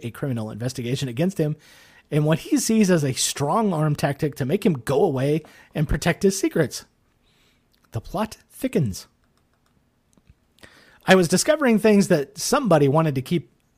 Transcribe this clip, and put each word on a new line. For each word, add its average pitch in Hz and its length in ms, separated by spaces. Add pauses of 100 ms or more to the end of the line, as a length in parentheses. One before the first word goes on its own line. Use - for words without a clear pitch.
a 117 80
criminal 117 400
investigation 123 600
against 160 280
him 156 180 (540)
in 151 140
what 160 160
he - 180
sees 220 320
as 160 140
a 131 80
strong 185 600
arm 156 220
tactic 143 400
to 135 100
make 156 220
him 143 180
go 139 200
away 147 400 (320)
and 156 120
protect - 360
his 196 120
secrets. - 480 (1080)
The - 80
plot - 380 (120)
thickens. 156 560 (2000)
"I 185 80
was 180 140
discovering 254 500
things 202 300
that 151 280
somebody 170 520
wanted 156 260
to 131 80
keep - 300 (260)